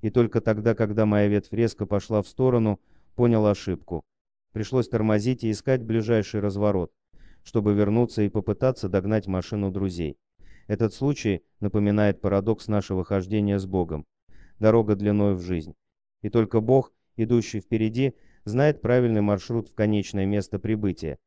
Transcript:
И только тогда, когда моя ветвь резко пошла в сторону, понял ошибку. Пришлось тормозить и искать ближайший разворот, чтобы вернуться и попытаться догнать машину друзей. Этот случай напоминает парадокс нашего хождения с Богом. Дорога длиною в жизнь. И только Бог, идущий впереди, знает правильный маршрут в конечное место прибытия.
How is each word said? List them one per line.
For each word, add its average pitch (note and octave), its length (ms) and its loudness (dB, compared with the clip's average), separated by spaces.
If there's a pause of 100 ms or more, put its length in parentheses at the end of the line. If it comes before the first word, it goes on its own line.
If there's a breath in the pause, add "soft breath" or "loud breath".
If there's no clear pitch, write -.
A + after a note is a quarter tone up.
И G#2+ 100 -2
только A#2 300 2
тогда, G#2+ 340 0
когда G#2+ 320 0
моя G#2 220 4
ветвь G2+ 240 -2
резко G#2+ 340 -2
пошла G#2 360 -2
в - 60 -8
сторону, A#2+ 520 0 (340)
понял A#2 320 4
ошибку. F#2 580 -2 (480)
Пришлось A2 360 -2
тормозить A2 560 0
и A2+ 60 0
искать B2+ 320 -2
ближайший A2 580 0
разворот, G2 520 0 (500 soft breath)
чтобы G#2 300 0
вернуться G#2+ 500 2
и G#2 60 2
попытаться G#2+ 600 -2
догнать G2 380 0
машину G2 440 -2
друзей. F2+ 480 -4 (480 soft breath)
Этот G#2 260 0
случай C3 500 -2 (180)
напоминает G#2 600 2
парадокс G2+ 480 0
нашего G2 340 -2
хождения G2+ 560 0
с F#2+ 60 -4
Богом. F2 420 -2 (540 soft breath)
Дорога A2 360 4
длиною G2+ 400 0
в F2+ 40 -6
жизнь. F2 340 -6 (460)
И G#2+ 80 -8
только A2+ 320 2
Бог, B2+ 320 2 (240)
идущий A2+ 440 0
впереди, A2+ 540 -2 (300 soft breath)
знает C#3 380 0
правильный A#2 380 2
маршрут G#2 480 -2
в - 60 -20
конечное G#2 520 0
место G2+ 320 -2
прибытия. G2+ 680 -4